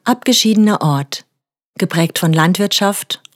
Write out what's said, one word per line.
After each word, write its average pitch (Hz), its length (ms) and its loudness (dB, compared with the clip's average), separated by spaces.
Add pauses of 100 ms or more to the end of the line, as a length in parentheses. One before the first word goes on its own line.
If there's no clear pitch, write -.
abgeschiedener 220 800 2
Ort, 143 420 -2 (540)
geprägt 165 400 -2
von 165 160 0
Landwirtschaft 190 880 0 (140)